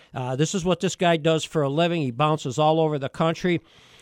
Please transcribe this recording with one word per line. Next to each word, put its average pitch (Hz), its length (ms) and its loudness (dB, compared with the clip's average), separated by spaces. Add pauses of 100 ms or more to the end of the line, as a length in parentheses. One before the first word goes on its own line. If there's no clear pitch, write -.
(140)
Uh, 131 220 -6
this 151 180 0
is 180 120 -4
what 180 160 0
this 185 160 -2
guy 170 180 2
does 160 300 0
for 156 160 -2
a 139 80 0
living. 165 320 0
He 131 100 -2
bounces 147 480 -2
all 156 220 4
over 151 180 0
the 135 80 -6
country. 165 540 -2 (400)